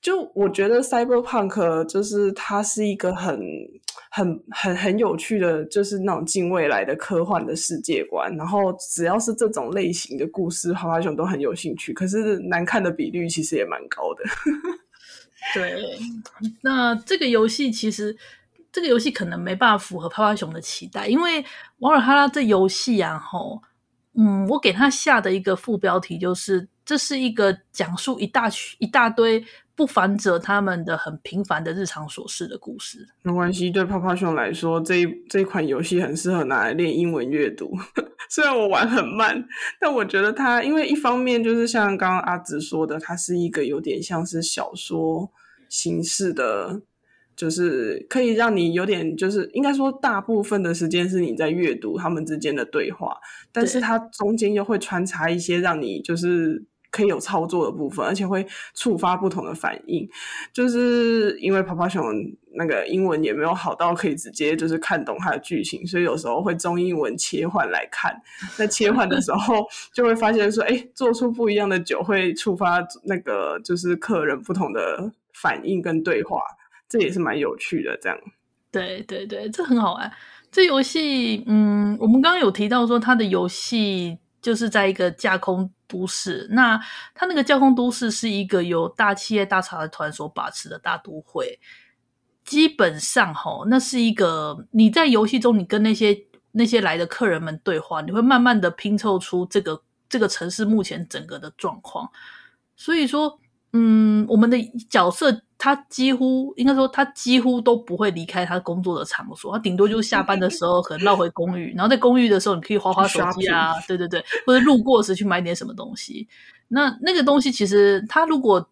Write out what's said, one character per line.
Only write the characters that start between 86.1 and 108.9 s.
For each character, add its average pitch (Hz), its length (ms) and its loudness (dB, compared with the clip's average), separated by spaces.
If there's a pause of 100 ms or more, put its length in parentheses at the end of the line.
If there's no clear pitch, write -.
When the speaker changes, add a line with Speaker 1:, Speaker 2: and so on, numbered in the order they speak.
Speaker 2:
那 226 280 4 (360)
它 - 100 -2
那 370 100 -2
个 285 80 2
架 285 160 4
空 262 160 6
都 247 160 2
市 233 200 -2
是 226 180 -4
一 202 160 -2
个 190 180 0
由 170 280 -2
大 202 240 0
企 214 200 -6
业、 202 120 2
大 190 160 0
财 160 260 -8
团 151 240 -8
所 151 160 -10
把 - 220 -8
持 - 180 -14
的 160 100 -12
大 175 200 -6
都 156 260 -16
会。 - 340 -6 (840)
基 302 220 4
本 180 320 2
上 180 340 0
吼， - 360 -6
那 254 100 6
是 254 220 0
一 226 120 4
个， 160 600 -2
你 220 180 8
在 311 160 4
游 226 180 6
戏 233 140 0
中 233 180 4
你 185 80 2
跟 208 200 0
那 220 100 4
些， 208 300 2 (260)
那 226 140 2
些 226 160 2
来 165 160 0
的 170 100 -2
客 214 220 -2
人 165 120 0
们 160 220 -8
对 170 160 -2
话， 160 240 -6
你 160 80 -8
会 208 100 0
慢 247 220 6
慢 240 180 6
的 180 80 2
拼 208 300 -2
凑 202 180 2
出 180 300 -2
这 202 140 0
个， 160 200 -6 (280)
这 262 100 -2
个 214 80 2
城 - 240 -4
市 214 140 -4
目 208 180 4
前 170 260 -6
整 - 160 -12
个 - 140 -14
的 151 180 -14
状 - 240 -8
况。 - 300 -12 (640)
所 330 220 -2
以 294 100 2
说， 302 320 -2 (340)
嗯， 220 560 6
我 233 80 4
们 233 140 6
的 247 80 4 (320)
角 180 180 4
色 226 340 2 (140)
他 277 200 2 (120)
几 262 240 0
乎， 262 440 0
应 247 100 2
该 269 80 6
说 262 140 4
他 277 160 2
几 254 340 2
乎 247 220 4
都 240 160 4
不 202 200 -6
会 208 140 2
离 165 160 -8
开 180 180 -2
他 175 140 -2
工 180 240 -4
作 175 160 -2